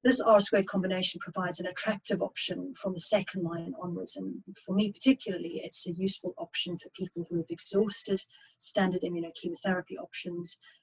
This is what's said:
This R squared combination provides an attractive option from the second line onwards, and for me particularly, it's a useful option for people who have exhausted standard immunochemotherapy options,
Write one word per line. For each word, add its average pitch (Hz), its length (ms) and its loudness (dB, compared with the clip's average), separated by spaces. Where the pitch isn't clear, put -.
This 254 200 6
R 214 180 10
squared 196 260 4
combination 185 540 0
provides 175 400 -4
an 180 60 -4
attractive 196 560 -2
option 180 520 -4
from 185 200 -4
the 170 60 -6
second 190 420 0
line 170 360 -4
onwards, 180 380 -6
and 185 180 -6
for 190 100 -2
me 208 160 4
particularly, 185 720 0
it's - 240 -6
a 175 60 -4
useful 185 460 -2
option 175 400 -4
for - 180 -14
people 175 320 -6
who 175 80 -4
have 165 140 -2
exhausted 202 680 0
standard 185 420 2
immunochemotherapy 180 960 -4
options, - 560 -8